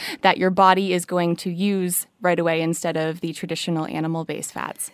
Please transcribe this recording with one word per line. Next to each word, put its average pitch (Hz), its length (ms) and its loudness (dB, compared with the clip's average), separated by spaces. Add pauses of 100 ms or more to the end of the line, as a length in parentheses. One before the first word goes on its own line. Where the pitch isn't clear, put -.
(220)
that 190 160 4
your 185 140 4
body 190 420 4
is 175 120 0
going 175 320 0
to - 120 -6
use 180 560 -2 (160)
right 175 160 4
away 165 240 2
instead 165 360 0
of 160 240 -2
the 165 120 -4
traditional 165 540 -4
animal-based 160 640 -6
fats. - 420 -8